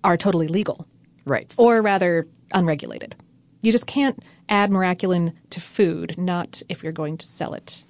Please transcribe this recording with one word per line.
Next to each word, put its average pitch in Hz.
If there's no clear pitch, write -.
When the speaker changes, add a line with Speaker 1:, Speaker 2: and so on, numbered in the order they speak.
Speaker 1:
are 175
totally 170
legal. 196
Speaker 2:
Right. -
Speaker 1:
Or 233
rather, 180
unregulated. 151
You 226
just 233
can't 277
add 202
Miraculin 180
to 170
food, 170
not 180
if 170
you're 160
going 160
to -
sell -
it -